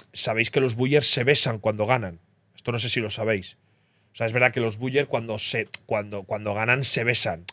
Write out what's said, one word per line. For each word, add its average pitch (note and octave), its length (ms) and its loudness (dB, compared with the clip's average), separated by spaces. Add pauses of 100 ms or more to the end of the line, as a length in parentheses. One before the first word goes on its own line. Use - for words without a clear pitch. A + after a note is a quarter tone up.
(140)
sabéis A2+ 360 0
que - 100 0
los B2+ 140 2
Bullers C3+ 340 2
se B2+ 160 2
besan B2 360 2
cuando G#2+ 260 0
ganan. G#2 340 0 (360)
Esto - 160 -6
no A#2 80 -2
sé A2+ 100 -4
si B2+ 100 -2
lo G#2+ 120 -4
sabéis. A2 460 -2 (560)
O - 40 -18
sea, A#2 80 -2
es A2 80 -2
verdad B2 180 4
que B2 100 -2
los A2 160 -2
Bullers C3 300 0
cuando A#2 300 -4
se, A2+ 300 -2 (180)
cuando, G#2 380 -4
cuando G#2 320 -4
ganan A#2+ 280 2
se A#2+ 200 2
besan. G2+ 500 2